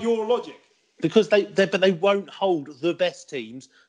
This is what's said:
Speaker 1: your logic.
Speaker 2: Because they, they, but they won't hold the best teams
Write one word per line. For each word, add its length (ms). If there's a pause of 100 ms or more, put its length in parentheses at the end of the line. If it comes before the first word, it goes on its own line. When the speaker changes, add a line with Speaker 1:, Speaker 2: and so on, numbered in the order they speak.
Speaker 1:
your 260
logic. 300 (440)
Speaker 2:
Because 280
they, 180
they, 200
but 140
they 100
won't 400
hold 500
the 140
best 340
teams 400 (200)